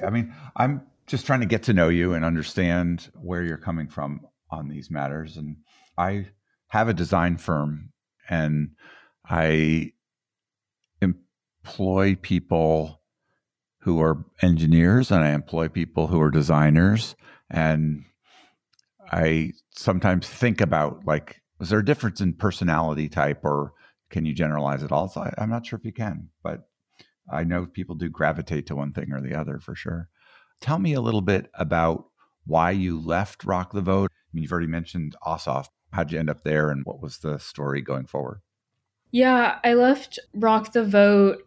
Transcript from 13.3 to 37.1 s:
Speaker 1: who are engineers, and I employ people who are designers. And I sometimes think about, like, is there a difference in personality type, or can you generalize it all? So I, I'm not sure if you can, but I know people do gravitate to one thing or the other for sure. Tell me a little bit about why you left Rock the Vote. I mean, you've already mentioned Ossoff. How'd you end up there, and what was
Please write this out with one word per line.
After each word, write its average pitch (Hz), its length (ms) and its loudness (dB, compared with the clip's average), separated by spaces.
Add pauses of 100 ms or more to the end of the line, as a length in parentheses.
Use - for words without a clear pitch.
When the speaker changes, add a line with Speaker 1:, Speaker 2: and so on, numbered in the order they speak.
Speaker 1:
who 82 220 0
are 80 240 0 (160)
engineers, 85 720 4
and 87 120 4
I 76 60 2
employ 78 400 -2
people 80 380 -2
who 82 120 2
are 78 120 4
designers. 78 840 4 (360)
And 78 520 0 (1080)
I 80 420 0 (160)
sometimes 92 580 0
think 117 320 -2
about, 78 460 0
like, - 360 -4 (200)
is 82 80 -6
there 107 100 2
a 104 60 0
difference 123 340 -2
in 92 140 0
personality 80 760 0
type, 73 360 -2
or 71 300 -2 (360)
can 82 160 -4
you 76 80 -2
generalize 71 480 -2
it 71 100 -8
all? 80 160 0
So - 140 -10
I, - 160 -8
I'm 110 140 -4
not 117 160 -6
sure 117 100 -8
if - 80 -14
you 113 80 -10
can, 104 360 -8 (140)
but - 240 -10 (640)
I 80 120 -4
know 87 240 -2
people 87 280 -10
do 80 140 -6
gravitate 76 580 -2
to 73 80 -8
one 71 160 -6
thing 67 200 -8
or 69 100 -8
the 67 140 -8
other 73 240 -8
for - 160 -14
sure. 85 340 -10 (520)
Tell 156 180 -2
me 175 140 0
a 135 80 0
little 113 200 0
bit 95 320 -2
about 82 520 0 (400)
why 80 260 2
you 92 280 -2
left 82 460 -4
Rock 92 260 -2
the 101 100 -4
Vote. 95 300 2
I - 220 -20
mean, 80 100 -4
you've 76 80 -8
already 85 160 -2
mentioned 82 560 -6
Ossoff. 73 440 -4 (240)
How'd 82 200 -4
you 80 80 -4
end 80 100 -2
up 73 140 -8
there, 76 280 2
and 69 140 -6
what - 160 -12
was 73 180 -14